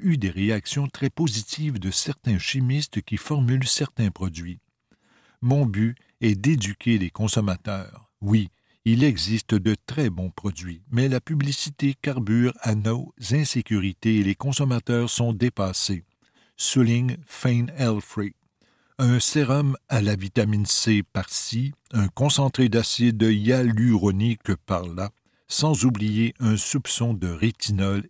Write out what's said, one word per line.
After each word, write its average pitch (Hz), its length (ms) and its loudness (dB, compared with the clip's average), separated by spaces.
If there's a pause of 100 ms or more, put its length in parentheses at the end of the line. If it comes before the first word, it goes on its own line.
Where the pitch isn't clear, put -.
eu 170 160 2
des 98 100 -2
réactions 104 580 -2
très 135 220 -4
positives 139 680 -4
de 92 100 -6
certains 117 480 -2
chimistes 139 640 -2
qui - 160 -4
formulent 131 500 0
certains 120 440 0
produits. 87 480 -8 (840)
Mon 135 240 4
but 113 300 0 (260)
est 113 140 4
d'éduquer 110 640 0
les 90 100 -2
consommateurs. 101 920 -4 (180)
Oui, 104 280 2 (360)
il 113 180 4
existe 110 500 0
de 104 220 2 (100)
très 135 240 -2
bons 90 220 -6
produits, 90 580 -10
mais 127 200 2
la 127 100 0
publicité 143 840 -2
carbure 120 600 0
à 113 120 0
nos 110 400 -4 (200)
insécurités 110 840 0
et 104 80 4
les 98 100 2
consommateurs 123 800 -2
sont 120 200 0
dépassés, 98 760 -2 (500)
souligne 123 600 2 (100)
Fane 123 500 0
Elfrey. 107 560 -4 (640)
Un 123 220 4
sérum 139 580 0 (120)
à 113 120 2
la 104 140 2
vitamine 101 500 0
C 104 380 2
par-ci, - 720 -6 (180)
un 107 160 2
concentré 131 600 2
d'acide 113 540 2
hyaluronique 110 1300 2 (100)
par-là, 90 460 -6 (360)
sans 151 380 0
oublier 107 540 0
un 110 180 2
soupçon 117 560 -2
de 92 140 -4
rétinol 98 840 -2